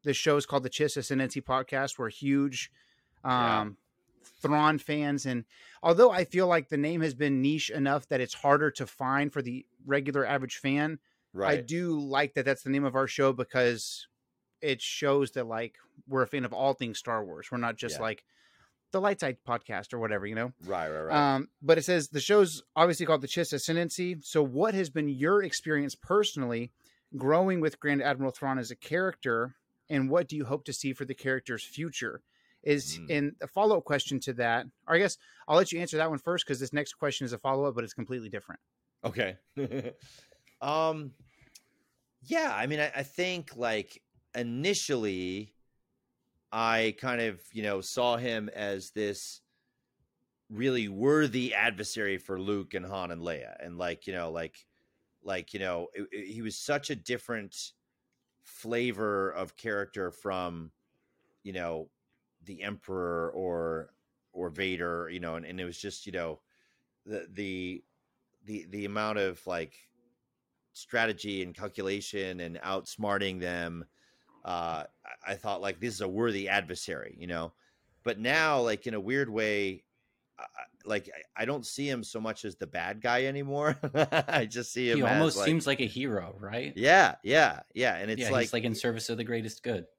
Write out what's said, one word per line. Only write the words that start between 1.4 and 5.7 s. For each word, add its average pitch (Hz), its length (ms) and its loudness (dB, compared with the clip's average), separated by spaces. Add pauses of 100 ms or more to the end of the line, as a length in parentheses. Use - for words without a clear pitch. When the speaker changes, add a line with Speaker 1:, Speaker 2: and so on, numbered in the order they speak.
Speaker 1:
Podcast. 131 580 -2
We're 117 100 -2
huge, 139 600 0 (640)
Speaker 2:
Yeah. 113 300 4
Speaker 1:
um, 101 120 -10 (640)
Thrawn 151 380 4
fans, 147 460 -2
and 123 200 -2 (380)